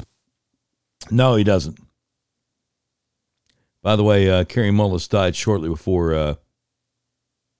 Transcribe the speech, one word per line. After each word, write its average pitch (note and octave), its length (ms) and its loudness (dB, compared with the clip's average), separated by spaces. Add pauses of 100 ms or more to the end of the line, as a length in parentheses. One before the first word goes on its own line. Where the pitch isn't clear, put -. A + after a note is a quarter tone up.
(1120)
No, B2 240 2
he G#2+ 100 2
doesn't. F#2 340 -2 (2000)
By G#2 160 0
the G#2 80 2
way, G2+ 240 4
uh, F#2 160 2
Kary G#2+ 260 -2
Mullis G2+ 380 0
died F#2 260 0
shortly F2+ 360 -4
before, E2+ 440 -2
uh, D2+ 200 -2 (1200)